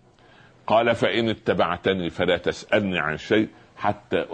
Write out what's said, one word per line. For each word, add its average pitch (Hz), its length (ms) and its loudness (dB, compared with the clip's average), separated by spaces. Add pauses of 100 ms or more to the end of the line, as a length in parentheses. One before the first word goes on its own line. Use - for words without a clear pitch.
(680)
قال: 117 280 4
"فإن 113 340 0
اتبعتني 92 840 0
فلا 87 260 0
تسألني 92 640 -2
عن 78 180 -2
شيء 110 320 0 (280)
حتى 95 580 -2